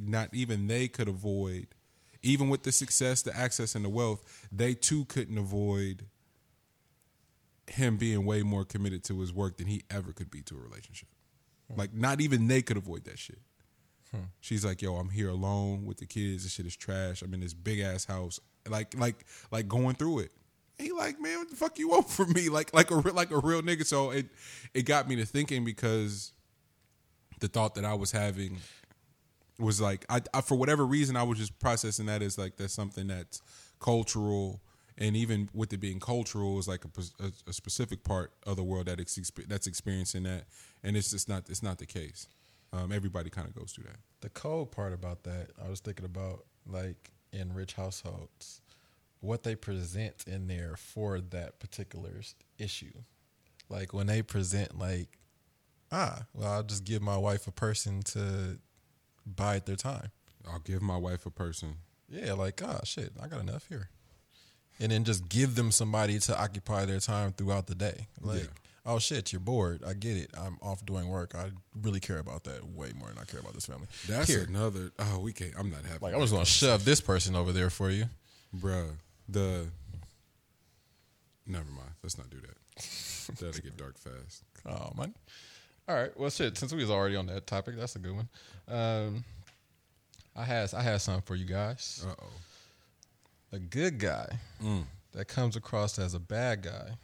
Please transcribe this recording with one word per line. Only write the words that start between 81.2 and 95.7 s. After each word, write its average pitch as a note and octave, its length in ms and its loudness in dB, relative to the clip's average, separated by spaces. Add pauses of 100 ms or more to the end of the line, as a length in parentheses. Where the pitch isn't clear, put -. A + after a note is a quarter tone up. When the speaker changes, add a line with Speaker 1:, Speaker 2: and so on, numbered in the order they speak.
Speaker 1:
never E2 240 -6
mind. C2+ 200 -12 (120)
Let's F#2 160 -6
not B1+ 120 -14
do C2+ 100 -16
that. - 960 -12
Speaker 2:
<laughs> - 20 -12
Speaker 1:
That'll D#2+ 240 -6
get C#2 140 -12
dark C#2 220 -12
fast. C2 460 -16 (220)
Speaker 2:
Oh, - 300 -8
man. E3+ 180 -6 (720)
All F3 80 0
right. B2+ 220 0
Well, C#3 120 0
shit, C3+ 260 0
since C3+ 160 -4
we E3 80 -2
was A2 100 2
already G2 260 4
on F#2 100 -2
that F#2 200 -6
topic, G#2+ 300 -2
that's A#2 200 -6
a - 20 -8
good F#2 160 -4
one. A2 140 -2 (400)
Um, A2+ 560 0 (1120)
I A2+ 80 -6
has, A#2 300 0
I B2 80 0
has G#2+ 200 4
something F#2+ 200 0
for F#2 120 -4
you F#2 120 -2
guys. G#2 640 -4
Speaker 1:
Uh-oh. - 180 -10 (1300)
Speaker 2:
A G2+ 40 -4
good C3 400 -2
guy F2+ 400 -2 (240)
Speaker 1:
Mm. G2+ 220 0 (280)
Speaker 2:
that G#2 140 -6
comes A#2+ 300 2
across G#2 420 0